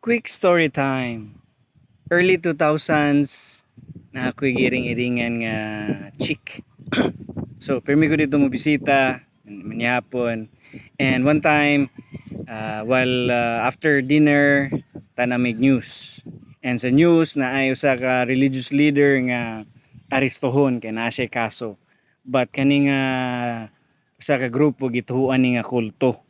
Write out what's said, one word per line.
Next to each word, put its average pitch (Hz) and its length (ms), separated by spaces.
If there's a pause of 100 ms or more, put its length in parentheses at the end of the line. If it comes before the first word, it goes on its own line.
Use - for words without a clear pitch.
Quick 233 240
story 175 400
time. 127 720 (720)
Early 180 240
two 165 160
thousands, 147 1040 (560)
na 127 160
ako'y 131 240
giring-iringan 123 880
nga 113 140 (680)
chick. - 400 (320)
<clears throat> - 160 (480)
So, 131 240
pirmi 151 240
ko 151 80
dito 147 240
mo 143 80
bisita, 135 800 (160)
manyapon. 117 1040 (560)
And 131 240
one 151 160
time, 147 480 (560)
uh, 110 400
while, 127 480
uh, 117 320
after 143 320
dinner, 143 720 (480)
tanamig 123 400
news. - 640 (400)
And 123 160
sa 127 160
news, 165 400
na 135 240
ay 135 160
usa 131 240
ka 127 320
religious 131 400
leader 143 560
nga 117 400 (480)
aristohon, 135 640
kay 110 160
naa 117 160
siya'y 123 240
kaso. 113 400 (480)
But 127 320
kani 143 320
nga, 139 140 (1200)
usa 139 160
ka 123 160
grupo, 135 320
gituhuan 131 560
ni 123 160
nga 113 80
kulto. 120 640